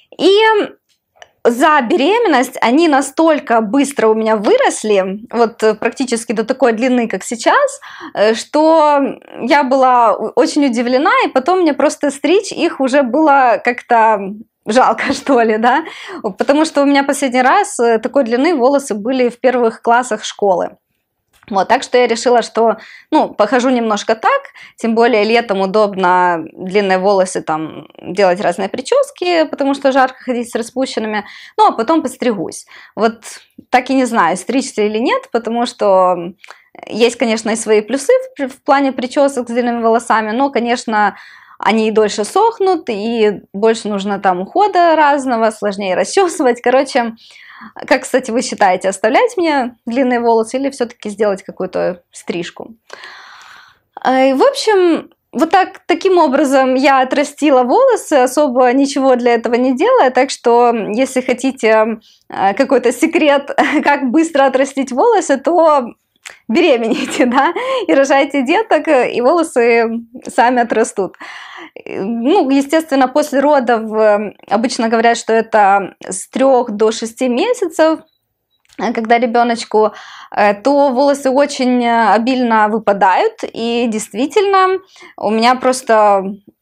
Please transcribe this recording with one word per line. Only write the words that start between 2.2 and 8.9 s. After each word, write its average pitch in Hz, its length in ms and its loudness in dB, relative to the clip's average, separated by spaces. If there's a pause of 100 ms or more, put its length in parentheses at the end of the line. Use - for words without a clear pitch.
они 294 260 2
настолько 277 720 0
быстро 220 480 0
у 220 40 2
меня 220 220 0
выросли, 214 840 0 (100)
вот, 233 320 0
э, 214 100 2
практически 233 600 -4
до 214 100 -4
такой 247 300 0
длины, 240 340 0
как - 160 -8
сейчас, 403 560 -2 (340)
э, 214 220 2
что 302 640 2 (400)